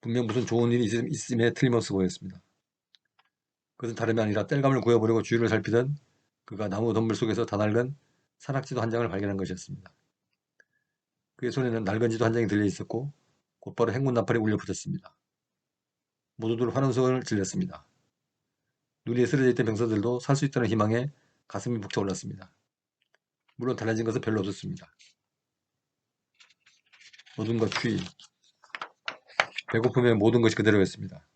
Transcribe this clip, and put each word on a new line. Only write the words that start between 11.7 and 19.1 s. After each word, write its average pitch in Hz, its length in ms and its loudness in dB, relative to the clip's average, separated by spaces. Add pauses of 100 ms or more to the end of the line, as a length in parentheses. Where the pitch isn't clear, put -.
낡은 110 280 0
지도 113 140 0
한 113 80 4
장이 117 140 2
들려 104 180 2
있었고 113 480 -4 (460)
곧바로 113 340 -2
행군 131 220 0
나팔이 117 240 2
울려 107 180 2
퍼졌습니다. - 600 -8 (1200)
모두들 117 360 -2
환호성을 127 480 2
질렀습니다. 92 600 -4 (1200)
눈이 120 220 2